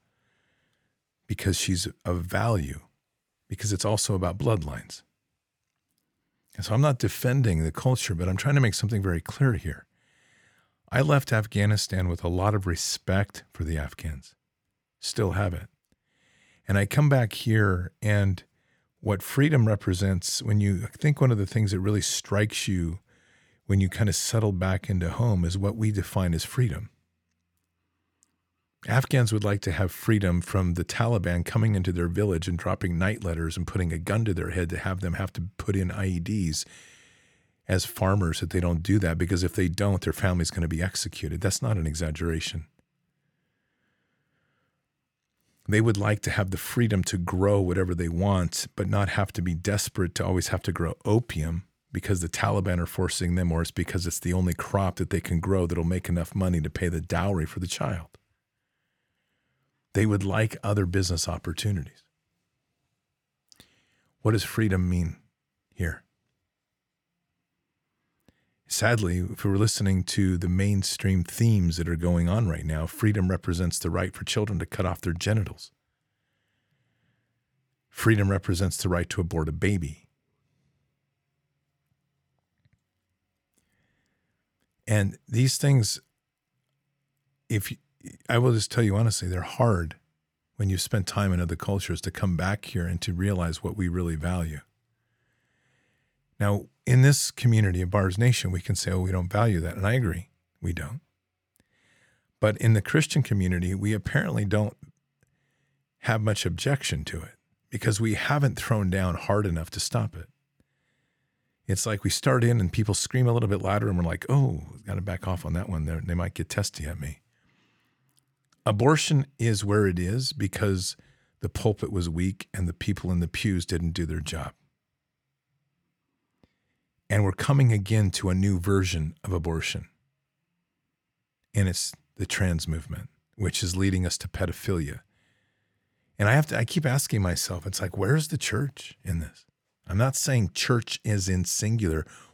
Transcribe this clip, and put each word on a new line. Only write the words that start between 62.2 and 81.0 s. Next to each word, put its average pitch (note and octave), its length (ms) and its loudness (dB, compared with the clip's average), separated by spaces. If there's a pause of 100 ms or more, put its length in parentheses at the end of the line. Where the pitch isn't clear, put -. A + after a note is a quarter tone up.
What A2 120 2
does A2 120 2
freedom F#2 460 0
mean F2 260 0 (560)
here? - 300 -4 (2750)
Sadly, G#2 520 2
if F2+ 220 -6
we're G2 140 2
listening G2 480 2
to F#2+ 320 2
the F2 140 -2
mainstream F#2+ 720 0
themes F#2+ 540 2
that D#2+ 100 -2
are E2+ 80 0
going E2+ 320 2
on G#2+ 180 2
right D#2 200 -2
now, D#2 180 -2
freedom G2+ 460 0
represents F2+ 480 -2
the - 100 -4
right F2+ 240 -2
for - 120 -12
children G#2 340 -2
to D#2+ 80 -4
cut - 180 -6
off F2+ 160 -4
their F2 140 -4
genitals. G2+ 560 -2 (2250)
Freedom G#2 420 4
represents F#2 460 0
the - 140 -2
right F2 180 0
to - 140 -4
abort E2 260 -2
a D#2 40 -4
baby. E2 560 -2 (4000)